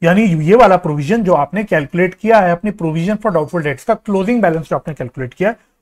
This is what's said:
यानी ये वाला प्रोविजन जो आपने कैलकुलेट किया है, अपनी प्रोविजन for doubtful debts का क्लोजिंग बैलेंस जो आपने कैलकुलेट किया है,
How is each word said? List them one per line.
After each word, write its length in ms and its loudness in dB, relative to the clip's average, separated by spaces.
यानी 200 4
ये 320 2
वाला 220 6
प्रोविजन 460 -4
जो 100 2
आपने 300 0
कैलकुलेट 520 -2
किया 240 2
है, 120 2
अपनी 200 -4
प्रोविजन 440 -4
for 160 -4
doubtful 320 -2
debts 200 -6
का 100 -2
क्लोजिंग 480 -2
बैलेंस 280 -2
जो 60 -4
आपने 180 -8
कैलकुलेट 400 -10
किया 160 -2
है, 100 -6